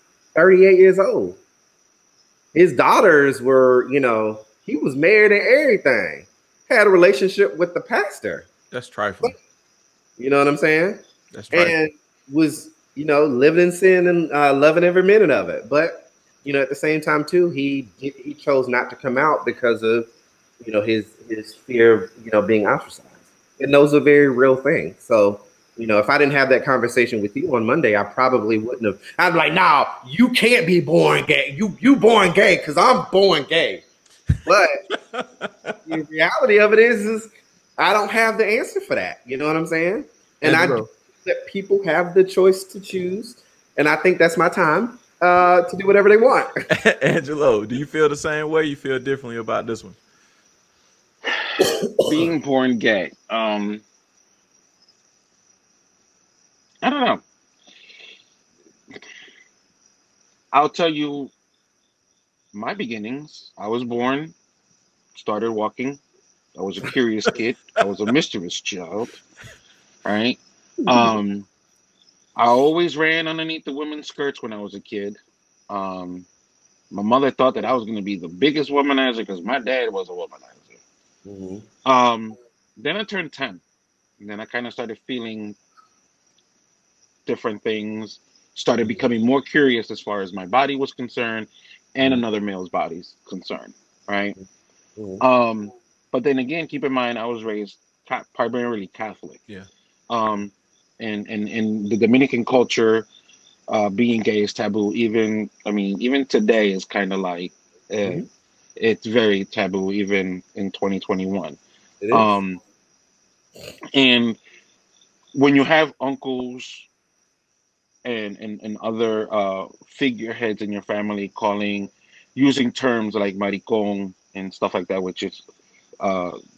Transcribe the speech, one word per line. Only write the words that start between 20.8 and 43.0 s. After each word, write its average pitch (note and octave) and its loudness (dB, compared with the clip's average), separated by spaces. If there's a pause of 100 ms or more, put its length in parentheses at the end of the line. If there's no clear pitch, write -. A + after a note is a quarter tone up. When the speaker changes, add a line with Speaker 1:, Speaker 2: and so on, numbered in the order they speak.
Speaker 1:
his, A2 -2 (220)
his A2 -10
fear A#2 4
of, G2 -2 (140)
you A#2 -16
know, G#2 4
being G#2 2
ostracized. - -4 (540)
And C#3 0
those D3 6
are D3 6
very C#3+ 6
real C3 4
things. B2+ -4
So, G#2 2 (380)
you A2+ -8
know, G#2+ 2
if B2 0
I C#3+ 4
didn't C#3+ 4
have C#3 2
that D3+ 4
conversation A#2+ 0
with G#2 -6
you D3+ -2
on A2+ -2
Monday, A#2+ 2
I G2+ 0
probably A2+ 0
wouldn't A2+ -6
have. G2+ -4 (160)
I'd F3 2
be E3 2
like, D3+ 2
"Nah, D#3+ 4 (220)
you A#3 2
can't G#3 2
be F3 2
born D3+ 2
gay. C#3+ -2
You, F#3+ -4
you C4+ 4
born G3+ 4
gay F#3+ 4
'cause - -6
I'm G#3 4
born F3+ 4
gay." C#3 -2 (600)
But F#3 6 (440)
Speaker 2:
<laughs> - - (760)
Speaker 1:
the D#3+ -6
reality F3+ 4
of G#3 6
it A3 8
is, A3+ 4
is A3 -4 (500)
I E3+ 4
don't G#3 0
have A3 0
the A3 0
answer B3+ -2
for C3+ -4
that. F#2 -6
You B2+ -8
know D3 -6
what D#3 0
I'm E3 -4
saying? E3+ -2 (380)
And D3+ 2
I E3 4
Speaker 2:
Angelo. C3+ 0
Speaker 1:
do A2+ -8
think - -20
that F3 -4
people G3 -2
have E3+ 0
the F#3 4
choice F#3+ 2
to - -18
choose. F#3+ -8 (360)